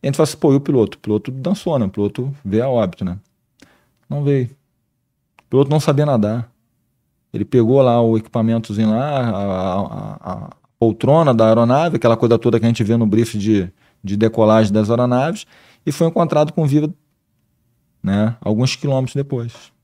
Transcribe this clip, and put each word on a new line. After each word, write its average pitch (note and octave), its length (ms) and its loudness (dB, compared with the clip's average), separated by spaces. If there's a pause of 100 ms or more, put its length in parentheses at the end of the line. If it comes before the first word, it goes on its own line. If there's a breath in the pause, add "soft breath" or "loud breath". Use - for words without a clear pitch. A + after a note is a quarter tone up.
E - 20 -8
a - 20 -2
gente C3+ 100 -4
fala D3+ 120 2
assim, - 80 -12
pô, D3 160 2
e - 20 4
o C#3 60 2
piloto? C3 380 0
O - 20 -20
piloto G#2+ 300 -4
dançou, C#3 480 -4
né? A2+ 80 0
O - 20 -4
piloto B2 420 -6 (140)
veio G#2 200 -2
a C#3 40 -2
óbito, G#2 340 -2
né? F2+ 140 -6 (920 soft breath)
Não C#3+ 160 -6
veio. C#3 280 0 (880)
O - 100 -20
piloto C3+ 220 2
não D#3 80 2
sabia D3 260 2
nadar. A#2 420 -2 (880)
Ele G#2 100 -4
pegou B2 380 4
lá A#2+ 180 4
o A2+ 160 2
equipamentozinho A2 760 -2
lá, C3+ 280 -2
a, A#2+ 120 -2
a, F#2+ 500 -4
a, F2+ 640 -10
a - 40 -16 (280)
poltrona C3 560 2
da A2 140 4
aeronave, B2 480 2
aquela A#2 200 2
coisa A#2 220 2
toda A#2 220 0
que G#2 60 -2
a - 20 4
gente A#2 160 0
vê G#2+ 120 0
no A#2 120 0
brief A2 280 0
de, G#2 320 0 (360)
de G2 120 -6
decolagem A2 560 2
das G#2+ 200 0
aeronaves, B2 560 -2 (360 soft breath)
e D3+ 80 -4
foi E3 140 -2
encontrado D#3+ 480 0
com D#3+ 140 0
vida, D3+ 260 0 (1120)
né, G#2 380 -2
alguns A2 340 -2
quilômetros C3 400 -4
depois. C3+ 580 -8 (100)